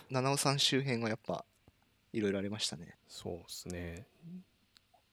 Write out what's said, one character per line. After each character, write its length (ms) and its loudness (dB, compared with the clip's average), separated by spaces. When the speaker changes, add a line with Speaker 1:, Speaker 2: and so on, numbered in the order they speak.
Speaker 1:
七 220 2
尾 60 2
さ 140 4
ん 80 4
周 220 4
辺 200 0
は 80 2
や 60 0
っ 100 -4
ぱ、 180 -2
い 60 0
ろ 100 4
い 20 4
ろ 80 2
あ 20 -2
り 80 -2
ま 100 -4
し 100 0
た 80 -6
ね。 200 -14
Speaker 2:
そ 240 -8
う 60 -6
っ 100 -14
す 200 -12
ね。 380 -8